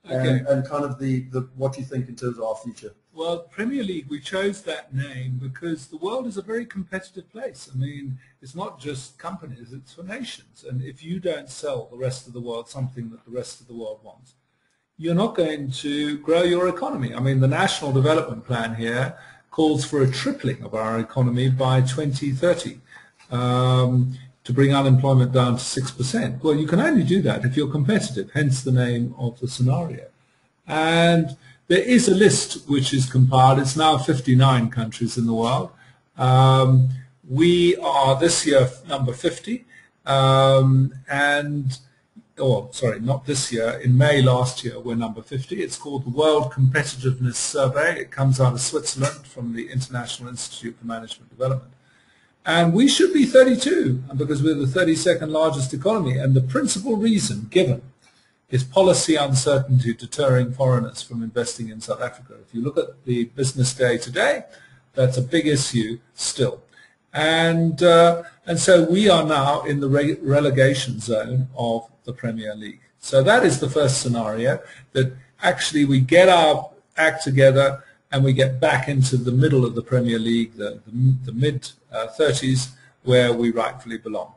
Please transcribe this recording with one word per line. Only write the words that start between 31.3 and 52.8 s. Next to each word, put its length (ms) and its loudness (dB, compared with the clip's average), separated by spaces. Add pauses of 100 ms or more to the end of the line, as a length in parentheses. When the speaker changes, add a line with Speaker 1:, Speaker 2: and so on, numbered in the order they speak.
Speaker 2:
there 180 2 (120)
is 100 4
a 80 4
list 540 2
which 240 0
is 240 0
compiled. 420 6
It's 160 -2
now 220 2
fifty-nine 720 2
countries 480 -6
in 80 -2
the 80 0
world. 380 -2 (460)
Um, 720 6 (380)
we 500 2
are 420 2
this 260 0
year 240 4 (180)
number 260 -2
fifty, 520 -6 (400)
um, 880 4 (140)
and, 720 -2 (600)
oh, 320 0
sorry, 280 -4
not 260 -4
this 280 -4
year. 160 -2 (160)
In 100 4
May 280 4
last 400 0
year, 160 -10
we're 160 -8
number 260 -6
fifty. 440 -10
It's 120 -12
called 280 -10
the 160 -6
World 300 2
Competitiveness 840 -2
Survey. 640 -2
It 100 -12
comes 320 0
out 120 2
of 80 -6
Switzerland 640 -6
from 260 -12
the 180 -10
International 580 -8
Institute 500 -14
for 80 -14
Management 420 -14
Development. 440 -4 (720)
And 300 2
we 140 6